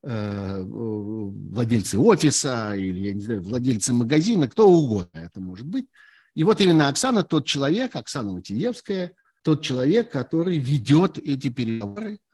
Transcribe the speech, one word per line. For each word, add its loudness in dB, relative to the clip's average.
э, -6
владельцы -4
офиса 2
или, -4
я -4
не -6
знаю, -4
владельцы -2
магазина, 2
кто 6
угодно 2
это -14
может -12
быть. -6
И 0
вот 4
именно 6
Оксана 0
тот 0
человек, -2
Оксана -6
Матиевская, -6
тот 0
человек, 0
который -2
ведет 2
эти -4
переговоры -6